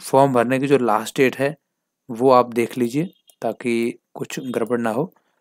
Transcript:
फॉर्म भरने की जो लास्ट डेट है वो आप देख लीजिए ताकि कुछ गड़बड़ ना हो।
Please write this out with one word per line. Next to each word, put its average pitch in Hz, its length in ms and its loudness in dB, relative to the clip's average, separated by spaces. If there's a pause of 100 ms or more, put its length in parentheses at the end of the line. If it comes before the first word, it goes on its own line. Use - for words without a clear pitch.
फॉर्म 139 300 4
भरने 120 260 2
की 139 80 -2
जो 139 120 4
लास्ट 110 380 -2
डेट 131 220 2
है 143 180 -4 (520)
वो 123 240 2
आप 120 220 4
देख 117 240 -2
लीजिए 127 340 -2 (300)
ताकि 117 560 -4 (160)
कुछ - 240 -10 (100)
गड़बड़ 117 320 -2
ना 117 100 -2
हो। 135 220 -4 (280)